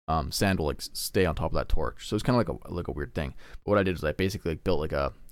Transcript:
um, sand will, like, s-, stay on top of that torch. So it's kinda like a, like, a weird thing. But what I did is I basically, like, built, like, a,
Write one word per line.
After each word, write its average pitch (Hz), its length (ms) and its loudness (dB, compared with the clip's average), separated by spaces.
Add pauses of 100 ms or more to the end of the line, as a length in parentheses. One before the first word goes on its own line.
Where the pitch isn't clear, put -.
um, 78 240 0
sand 95 280 2
will, 80 80 0
like, 69 160 -4
s-, - 100 -10
stay - 320 0
on 78 100 2
top 80 160 0
of 78 40 0
that 71 160 0
torch. - 360 2
So - 80 -4
it's 110 80 0
kinda 123 140 4
like 104 140 2
a, 65 80 -4 (120)
like, 87 180 -4
a 67 40 -6
weird 71 220 -6
thing. 71 180 -2 (320)
But - 60 -2
what 104 80 6
I 98 40 4
did 92 140 2
is - 80 -6
I 76 80 2
basically, 95 400 -2
like, 78 120 -6
built, 87 160 4
like, 78 120 -2
a, 71 220 0 (180)